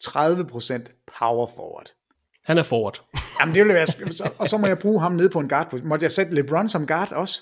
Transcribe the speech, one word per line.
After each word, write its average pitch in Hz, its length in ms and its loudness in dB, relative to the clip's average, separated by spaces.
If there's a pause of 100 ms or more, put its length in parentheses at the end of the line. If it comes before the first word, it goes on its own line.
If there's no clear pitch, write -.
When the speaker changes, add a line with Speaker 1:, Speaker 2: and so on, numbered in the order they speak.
Speaker 1:
tredive 165 440 0
procent 120 460 -8 (280)
power 117 360 0
forward. 82 300 -14 (600)
Speaker 2:
Han 165 120 2
er 160 60 4
forward. 110 380 -2 (400)
Speaker 1:
Jamen, 160 140 0
det 202 100 8
vil 208 80 4
være 165 100 4
sk-, - 280 -4
så, - 260 -6
og 196 100 -2
så 214 100 0
må 208 100 2
jeg 185 120 0
bruge 202 220 2
ham 175 100 0
nede 175 180 4
på 175 100 0
en 143 100 -2
guard. 143 340 -2
Måtte 151 200 0
jeg 160 80 2
sætte 180 240 0
LeBron 151 320 2
som 160 200 -2
guard 165 240 0
også? 190 300 -4